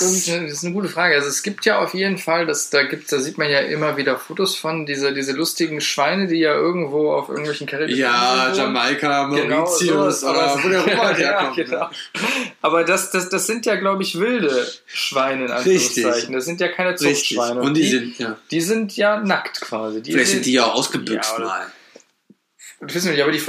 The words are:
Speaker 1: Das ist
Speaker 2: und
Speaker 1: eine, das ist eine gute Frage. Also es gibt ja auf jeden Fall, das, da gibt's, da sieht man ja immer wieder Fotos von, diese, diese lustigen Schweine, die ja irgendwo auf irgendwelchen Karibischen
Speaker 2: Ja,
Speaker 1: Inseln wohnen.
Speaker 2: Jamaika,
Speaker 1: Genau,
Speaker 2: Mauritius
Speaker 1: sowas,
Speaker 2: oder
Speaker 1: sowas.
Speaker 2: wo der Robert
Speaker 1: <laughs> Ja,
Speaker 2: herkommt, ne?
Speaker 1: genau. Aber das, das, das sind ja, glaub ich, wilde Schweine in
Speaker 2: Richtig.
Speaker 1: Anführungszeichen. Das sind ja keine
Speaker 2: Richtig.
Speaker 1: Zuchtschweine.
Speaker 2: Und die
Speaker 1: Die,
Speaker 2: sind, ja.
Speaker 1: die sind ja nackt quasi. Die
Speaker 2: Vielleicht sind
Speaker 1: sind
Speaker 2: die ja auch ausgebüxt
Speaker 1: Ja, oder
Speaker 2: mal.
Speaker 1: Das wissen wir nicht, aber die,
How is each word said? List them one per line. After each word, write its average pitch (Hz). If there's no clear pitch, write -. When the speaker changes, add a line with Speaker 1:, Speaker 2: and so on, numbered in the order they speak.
Speaker 1:
Das -
ist 185
Speaker 2:
und 170
Speaker 1:
eine, 170
das 147
ist 170
eine 175
gute 190
Frage. 165
Also 143
es -
gibt 202
ja 208
auf 165
jeden 190
Fall, 165
das, 147
da 143
gibt's, 151
da 143
sieht 139
man 151
ja 139
immer 151
wieder 135
Fotos -
von, 160
diese, 139
diese 139
lustigen 156
Schweine, 165
die 165
ja 156
irgendwo 151
auf 147
irgendwelchen 147
Karibischen 139
Speaker 2:
Ja, 127
Speaker 1:
Inseln 135
wohnen. 131
Speaker 2:
Jamaika, 143
Speaker 1:
Genau, 147
Speaker 2:
Mauritius 160
Speaker 1:
sowas, 135
Speaker 2:
oder 139
Speaker 1:
sowas. 143
Speaker 2:
wo 190
der 185
Robert 196
Speaker 1:
<laughs> -
Ja, 175
Speaker 2:
herkommt, 135
ne? -
Speaker 1:
genau. -
Aber 165
das, 185
das, 185
das 190
sind 226
ja, 214
glaub 190
ich, 170
wilde 175
Schweine 135
in 120
Speaker 2:
Richtig. 127
Speaker 1:
Anführungszeichen. 120
Das 127
sind 170
ja 175
keine 180
Speaker 2:
Richtig. 143
Speaker 1:
Zuchtschweine. 120
Speaker 2:
Und 139
die 156
Speaker 1:
Die, 135
Speaker 2:
sind, 120
ja. 113
Speaker 1:
die 160
sind 208
ja 214
nackt 190
quasi. 110
Die 120
Speaker 2:
Vielleicht 131
sind -
Speaker 1:
sind -
Speaker 2:
die 127
ja 123
auch 110
ausgebüxt 110
Speaker 1:
Ja, 113
oder 113
Speaker 2:
mal. 90
Speaker 1:
Das 143
wissen 180
wir 170
nicht, 143
aber 156
die, 151